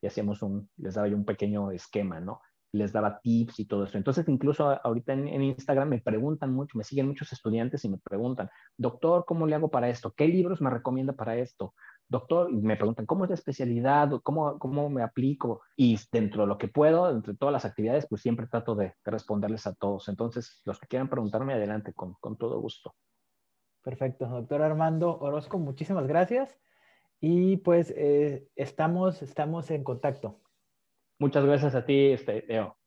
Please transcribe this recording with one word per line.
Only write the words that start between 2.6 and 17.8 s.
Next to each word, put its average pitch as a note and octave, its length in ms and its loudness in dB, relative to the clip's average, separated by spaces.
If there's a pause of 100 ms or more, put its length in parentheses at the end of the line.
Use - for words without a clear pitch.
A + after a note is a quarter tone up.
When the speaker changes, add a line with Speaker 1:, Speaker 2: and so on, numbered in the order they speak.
Speaker 1:
Les G#2 200 0
daba G#2 280 0
tips A#2 400 0
y G#2 60 -4
todo G2+ 180 0
eso. G2+ 140 -6
Entonces, C#3 300 0
incluso C#3+ 400 2
a-, C#3 140 2
ahorita A#2 300 -2
en, C3+ 160 -2
en C3+ 140 -2
Instagram C3+ 460 0
me B2 120 0
preguntan C3+ 520 -2
mucho, C3+ 240 -4
me G#2+ 80 -4
siguen C#3 220 0
muchos C#3+ 260 -6
estudiantes A#2 520 -2
y A2+ 40 -2
me G2 100 -4
preguntan, A2 520 -4 (260)
"Doctor, D#3+ 500 2
¿cómo E3 200 0
le D3+ 80 2
hago D3+ 160 0
para B2 180 2
esto? - 280 -4
¿Qué D3 100 4
libros F3+ 340 2
me C3+ 100 2
recomienda B2+ 420 -2
para A2+ 240 -4
esto? A#2+ 380 -6 (340)
Doctor", E3+ 420 0
y A#2+ 120 0
me G#2+ 140 2
preguntan, G#2+ 300 0
"¿cómo F3+ 180 0
es F#3 60 -2
la F#3 60 0
especialidad? C3+ 760 2 (140)
¿Cómo, D3 340 0
cómo C#3+ 320 -2
me C3 140 -2
aplico?". B2+ 580 -2 (140)
Y A#2 220 6 (120)
dentro G#2+ 320 2
de G2+ 60 4
lo G2+ 100 0
que G2+ 100 -4
puedo, D#3+ 420 4
entre G#2+ 240 -4
todas C#3 180 0
las D#3 120 -2
actividades, A#2 440 0